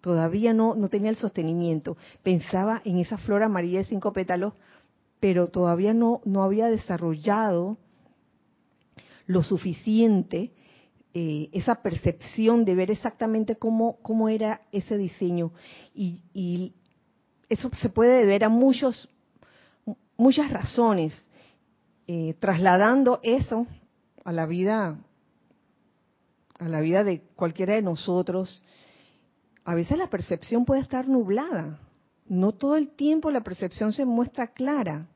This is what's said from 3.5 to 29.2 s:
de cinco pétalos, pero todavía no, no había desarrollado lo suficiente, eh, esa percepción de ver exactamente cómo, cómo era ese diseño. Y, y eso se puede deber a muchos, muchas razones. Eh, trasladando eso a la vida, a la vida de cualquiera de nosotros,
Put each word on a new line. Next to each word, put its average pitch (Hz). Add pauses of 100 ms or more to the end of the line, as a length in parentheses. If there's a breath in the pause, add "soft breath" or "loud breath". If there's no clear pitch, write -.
de 190
cinco 202
pétalos, 185 (680 soft breath)
pero 180
todavía 180
no, 233
no 196
había 208
desarrollado 190 (1500 loud breath)
lo 180
suficiente, 202 (640 soft breath)
eh, 156
esa 220
percepción 220
de 190
ver 185
exactamente 220
cómo, 226
cómo 220
era 220 (100)
ese 202
diseño. 175 (420 loud breath)
Y, 180 (120)
y 180 (760)
eso - (120)
se 220
puede 240
deber 202
a 214
muchos, 247 (1080 soft breath)
muchas 269
razones. 208 (920 soft breath)
Eh, 165
trasladando 196
eso 233 (580)
a 175
la 165
vida, 180 (1600)
a 170
la 160
vida 175
de 185 (140)
cualquiera 185
de 220
nosotros, 180 (1040 soft breath)